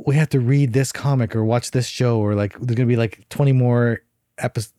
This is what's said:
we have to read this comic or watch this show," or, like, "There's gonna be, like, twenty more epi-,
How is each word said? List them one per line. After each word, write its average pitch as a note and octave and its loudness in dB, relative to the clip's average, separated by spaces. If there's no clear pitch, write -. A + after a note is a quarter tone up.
we C#3 0
have D#3 2
to C3+ 2
read C3+ 2
this C3+ 0
comic C3 -2
or A2 0
watch A#2 0
this B2 -2
show," A#2+ 0
or, G#2 0
like, G#2 -2
"There's A#2+ -2
gonna B2 2
be, A#2+ 2
like, A2+ -2
twenty C#3+ 2
more A#2+ 2
epi-, B2 -6